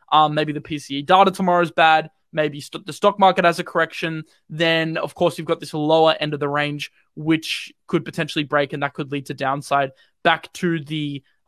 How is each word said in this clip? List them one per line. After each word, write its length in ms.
um, 240
maybe 180
the 80
P 180
C 180
E 60
data 280
tomorrow 320
is 80
bad, 400
maybe 280
st-, 240
the 80
stock 260
market 280
has 120
a 60
correction, 600
then, 480
of 160
course, 240
you've 80
got 140
this 120
lower 480
end 140
of 60
the 80
range, 440
which 580
could 180
potentially 400
break, 300
and 80
that 100
could 180
lead 160
to 80
downside 580
back 300
to 320
the, 380